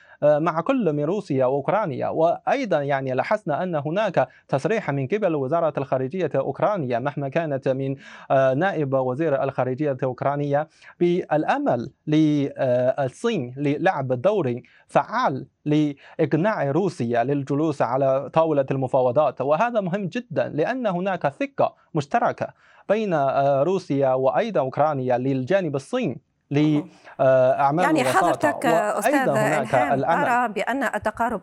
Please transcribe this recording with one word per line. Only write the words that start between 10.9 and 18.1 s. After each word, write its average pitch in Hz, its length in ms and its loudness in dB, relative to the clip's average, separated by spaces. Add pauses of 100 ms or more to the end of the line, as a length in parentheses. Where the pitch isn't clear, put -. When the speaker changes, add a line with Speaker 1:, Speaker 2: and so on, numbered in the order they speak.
Speaker 1:
بالأمل 175 920 0 (160)
ل-، 151 400 2 (100)
آه، 127 480 0
الصين 135 520 -4
للعب 147 500 0
دور 127 540 0 (260)
فعال 160 600 0 (180)
لإقناع 151 1080 0
روسيا 135 520 0
للجلوس 143 580 0
على 135 520 0